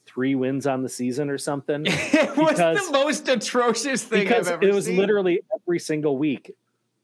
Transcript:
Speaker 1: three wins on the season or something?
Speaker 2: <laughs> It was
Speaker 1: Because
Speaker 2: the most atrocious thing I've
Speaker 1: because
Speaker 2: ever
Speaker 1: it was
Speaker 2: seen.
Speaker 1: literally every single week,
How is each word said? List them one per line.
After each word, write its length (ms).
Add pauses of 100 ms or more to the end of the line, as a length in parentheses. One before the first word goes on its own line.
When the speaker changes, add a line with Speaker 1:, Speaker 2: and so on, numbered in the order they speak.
Speaker 1:
three 280
wins 320
on 160
the 60
season 420
or 80
something? 480
Speaker 2:
<laughs> 100 (160)
It 240
was 160
Speaker 1:
Because 340
Speaker 2:
the 60
most 360
atrocious 760
thing 160
I've 80
Speaker 1:
because 200
Speaker 2:
ever 160
Speaker 1:
it 100
was 120
Speaker 2:
seen. 100
Speaker 1:
literally 440 (140)
every 240
single 400
week, 360 (500)